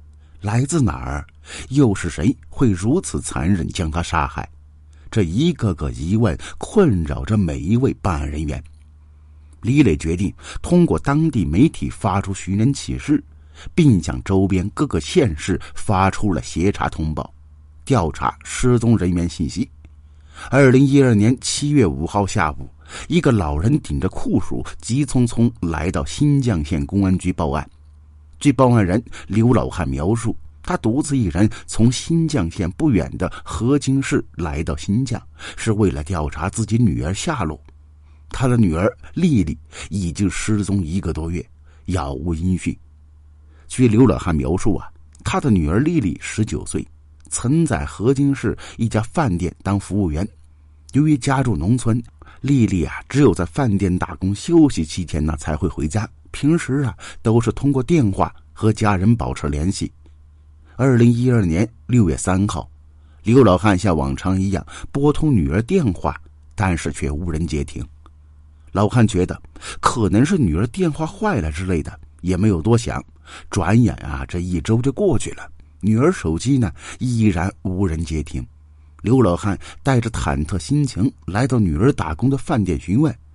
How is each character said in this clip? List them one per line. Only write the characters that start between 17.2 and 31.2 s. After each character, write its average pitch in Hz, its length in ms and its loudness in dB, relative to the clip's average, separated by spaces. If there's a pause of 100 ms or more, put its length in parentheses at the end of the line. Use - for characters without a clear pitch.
调 95 280 2
查 - 320 -4
失 123 340 2
踪 113 180 4
人 90 160 0
员 87 160 0
信 - 200 -4
息。 - 200 -6 (800)
二 131 220 6
零 131 160 6
一 139 160 4
二 127 100 6
年 110 280 4
七 - 300 -4
月 143 140 4
五 76 220 -2
号 101 200 0
下 85 260 0
午， - 180 -12 (380)
一 165 120 2
个 147 120 2
老 76 260 0
人 117 220 2
顶 69 200 -6
着 90 80 -2
酷 185 320 0
暑 - 240 -4 (160)
急 139 240 -2
匆 123 220 2
匆 117 340 2
来 82 300 -2
到 71 140 -2
新 143 380 2
绛 90 220 0
县 73 220 -2
公 98 180 0
安 92 140 2
局 90 140 -2
报 82 180 -2
案。 71 180 -4 (720)
据 147 120 2
报 127 200 4
案 113 160 6
人 107 160 0 (240)
刘 113 260 4
老 69 160 2
汉 78 180 -4
描 73 280 -2
述， 117 200 -4 (280)
他 175 160 -4
独 120 240 0
自 139 120 -2
一 127 100 2